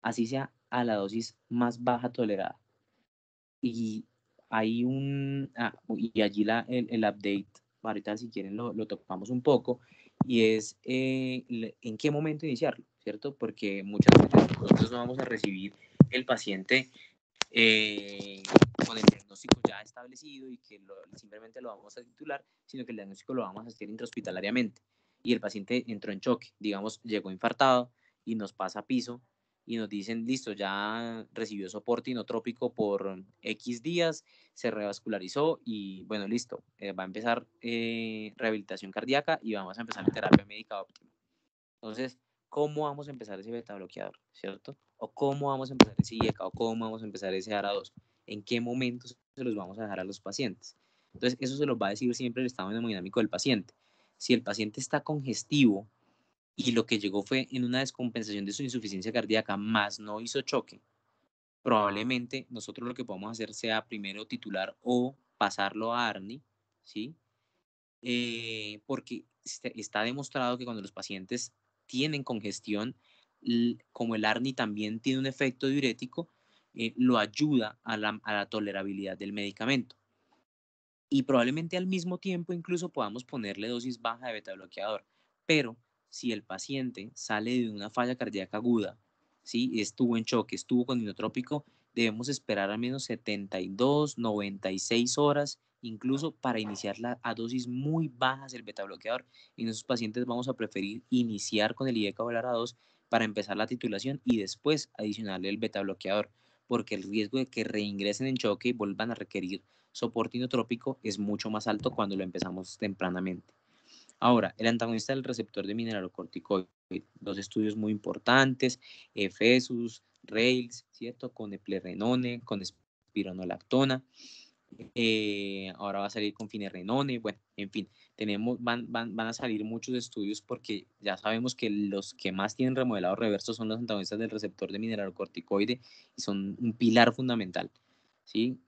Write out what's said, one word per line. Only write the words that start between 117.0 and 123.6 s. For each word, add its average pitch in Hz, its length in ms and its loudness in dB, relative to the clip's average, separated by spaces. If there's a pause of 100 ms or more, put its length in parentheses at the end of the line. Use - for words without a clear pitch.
dos 101 180 -6
estudios 107 380 0
muy 107 160 0
importantes, 127 880 2 (340)
Efesus, 117 880 2 (220)
Rails, 120 680 0
¿cierto? 123 420 -12
Con 104 200 -8
eplerenone, 107 880 -2
con 110 220 -4
espironolactona, 95 1400 0 (920)